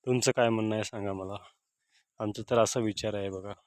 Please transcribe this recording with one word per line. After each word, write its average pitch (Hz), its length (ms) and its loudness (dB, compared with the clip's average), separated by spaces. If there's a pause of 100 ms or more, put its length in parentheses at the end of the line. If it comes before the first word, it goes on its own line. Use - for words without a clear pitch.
तुमचं 127 300 2
काय 120 140 6
म्हणणं 110 260 0
आहे 107 80 -2
सांगा 101 300 -6
मला. 95 220 -8 (840)
आमचं 107 300 -4
तर 120 100 6
असा 113 220 4
विचार 107 320 -2
आहे 98 160 -4
बघा 95 220 -10 (140)